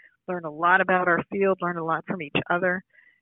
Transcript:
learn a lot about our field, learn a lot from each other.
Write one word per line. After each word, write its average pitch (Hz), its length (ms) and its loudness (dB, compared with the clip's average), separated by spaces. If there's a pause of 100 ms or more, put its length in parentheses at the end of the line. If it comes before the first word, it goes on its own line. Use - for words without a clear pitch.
(280)
learn 180 160 -6
a 156 80 -8
lot 175 300 4
about 185 260 2
our 170 140 4 (100)
field, 196 300 2
learn 175 160 -4
a 165 80 -6
lot 160 220 -2
from 190 140 -6
each 143 140 -6 (140)
other. 180 340 0 (380)